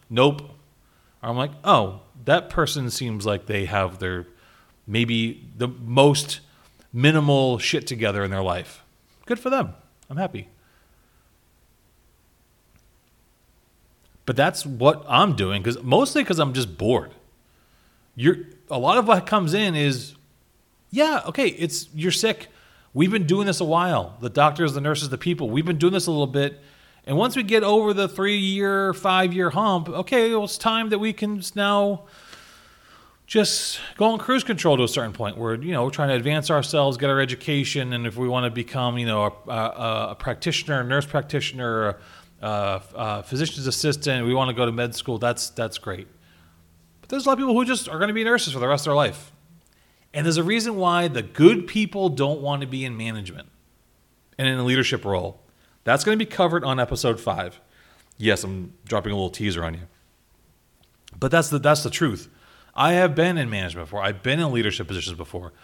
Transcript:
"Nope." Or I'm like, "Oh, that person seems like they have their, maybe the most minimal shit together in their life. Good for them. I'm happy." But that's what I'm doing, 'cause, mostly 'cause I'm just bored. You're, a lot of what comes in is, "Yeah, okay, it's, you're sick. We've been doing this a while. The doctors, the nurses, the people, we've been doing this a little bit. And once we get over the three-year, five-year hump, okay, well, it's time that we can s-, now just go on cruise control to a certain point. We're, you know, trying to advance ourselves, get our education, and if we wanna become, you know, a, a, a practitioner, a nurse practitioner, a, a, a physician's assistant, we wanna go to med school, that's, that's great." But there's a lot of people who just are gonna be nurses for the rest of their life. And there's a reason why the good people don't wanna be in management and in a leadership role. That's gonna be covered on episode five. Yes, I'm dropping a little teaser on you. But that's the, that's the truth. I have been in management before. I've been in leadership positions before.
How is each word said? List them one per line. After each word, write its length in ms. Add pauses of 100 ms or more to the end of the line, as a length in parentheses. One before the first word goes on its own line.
"Nope." 320 (840)
Or 60
I'm 80
like, 160 (120)
"Oh, 360 (240)
that 240
person 420
seems 360
like 200
they 200
have 320
their, 280 (600)
maybe 600 (100)
the 120
most 720 (520)
minimal 680
shit 280
together 360
in 80
their 120
life. 420 (400)
Good 140
for 120
them. 240 (360)
I'm 60
happy." 320 (3750)
But 100
that's 300
what 420
I'm 260
doing, 280
'cause, 200
mostly 400
'cause 160
I'm 140
just 240
bored. 360 (1000)
You're, 220 (340)
a 80
lot 200
of 100
what 180
comes 280
in 200
is, 400 (760)
"Yeah, 360
okay, 220
it's, 460
you're 180
sick. 360 (460)
We've 160
been 160
doing 200
this 120
a 60
while. 560
The 80
doctors, 460
the 80
nurses, 260
the 80
people, 320
we've 160
been 140
doing 160
this 120
a 40
little 160
bit. 340 (460)
And 100
once 180
we 80
get 220
over 300
the 120
three-year, 840
five-year 580
hump, 380
okay, 420
well, 140
it's 140
time 320
that 80
we 160
can 240
s-, 180
now 480 (1200)
just 540 (160)
go 160
on 60
cruise 260
control 320
to 60
a 60
certain 240
point. 260
We're, 160
you 180
know, 160
trying 220
to 40
advance 360
ourselves, 480
get 100
our 100
education, 760
and 120
if 100
we 120
wanna 220
become, 480
you 80
know, 180
a, 260
a, 600
a 40
practitioner, 640
a 40
nurse 220
practitioner, 800
a, 80 (500)
a, 360 (120)
a 280
physician's 440
assistant, 600
we 80
wanna 180
go 140
to 60
med 220
school, 240
that's, 300
that's 300
great." 300 (920)
But 80
there's 160
a 60
lot 20
of 60
people 160
who 100
just 240
are 100
gonna 140
be 100
nurses 300
for 60
the 100
rest 140
of 80
their 60
life. 360 (840)
And 120
there's 100
a 80
reason 320
why 320
the 140
good 440
people 440
don't 320
wanna 240
be 180
in 120
management 520 (880)
and 80
in 120
a 40
leadership 440
role. 340 (440)
That's 200
gonna 140
be 80
covered 380
on 140
episode 400
five. 420 (580)
Yes, 260
I'm 300 (100)
dropping 280
a 20
little 160
teaser 340
on 100
you. 140 (1300)
But 120
that's 180
the, 100
that's 240
the 80
truth. 380 (460)
I 180
have 220
been 220
in 140
management 380
before. 140
I've 200
been 160
in 140
leadership 340
positions 300
before. 360 (120)